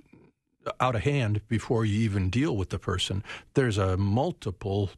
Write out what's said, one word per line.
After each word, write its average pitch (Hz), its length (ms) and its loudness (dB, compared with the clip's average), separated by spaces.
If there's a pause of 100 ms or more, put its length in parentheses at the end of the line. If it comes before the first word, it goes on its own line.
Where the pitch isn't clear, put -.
(800)
out 127 160 2
of 107 60 0
hand 117 480 0
before 113 340 0
you 107 160 2
even 101 300 0
deal 135 260 0
with 95 140 -4
the - 100 -6
person? 95 440 -2 (320)
There's 120 240 4
a 95 180 2
multiple 101 1000 -2